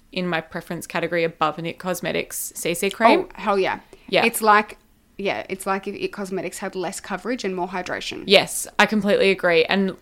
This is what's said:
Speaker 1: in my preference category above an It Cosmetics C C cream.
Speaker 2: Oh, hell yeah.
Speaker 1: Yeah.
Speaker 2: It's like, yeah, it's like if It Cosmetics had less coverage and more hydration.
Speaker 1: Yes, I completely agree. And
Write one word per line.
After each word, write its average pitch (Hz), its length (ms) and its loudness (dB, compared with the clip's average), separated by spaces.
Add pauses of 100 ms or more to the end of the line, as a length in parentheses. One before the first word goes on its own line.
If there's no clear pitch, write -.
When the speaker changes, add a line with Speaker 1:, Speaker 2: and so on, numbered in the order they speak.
(120)
Speaker 1:
in 180 160 -2
my 165 120 0
preference 165 460 -10
category 170 380 -2
above 160 340 0
an 165 80 -4
It - 140 -6
Cosmetics - 720 -4
C - 180 -4
C 196 160 -2
cream. 262 400 4
Speaker 2:
Oh, - 60 -
hell 196 240 -2
yeah. 160 220 0 (280)
Speaker 1:
Yeah. 175 160 4
Speaker 2:
It's 226 180 0
like, 214 360 4 (400)
yeah, 165 300 -2
it's - 180 -8
like 196 220 -2
if 202 80 -6
It - 160 -4
Cosmetics 185 460 -6
had 190 180 -8
less 185 240 -6
coverage 226 420 -6
and 185 140 -2
more 180 120 -4
hydration. 180 580 -6
Speaker 1:
Yes, - 420 2 (100)
I 208 80 8
completely 202 440 4
agree. 180 340 4
And 190 380 0